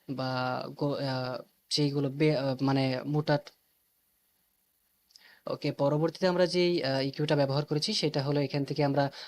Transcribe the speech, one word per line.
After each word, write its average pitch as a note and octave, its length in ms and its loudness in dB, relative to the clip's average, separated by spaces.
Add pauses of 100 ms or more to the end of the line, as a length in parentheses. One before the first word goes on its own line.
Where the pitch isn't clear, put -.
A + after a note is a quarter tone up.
বা C3 220 -4 (460)
গো-, C#3+ 220 -2
আহ, C3 380 -4 (320)
যেইগুলো C#3+ 400 0
বে-, D3 280 2
আহ, C3+ 240 0
মানে C3+ 440 2
মোটা। D3 340 2 (2000)
ওকে, C#3 240 -4
পরবর্তীতে D3+ 560 0
আমরা F3+ 180 4
যেই, F3 380 2
আহ, C3+ 180 0
ইকিউটা D3 340 0
ব্যবহার C#3 300 2
করেছি D3+ 280 -2
সেটা D3+ 300 0
হলো D3 180 0
এখান C#3 240 -2
থেকে D3 180 0
আমরা C#3 280 2 (160)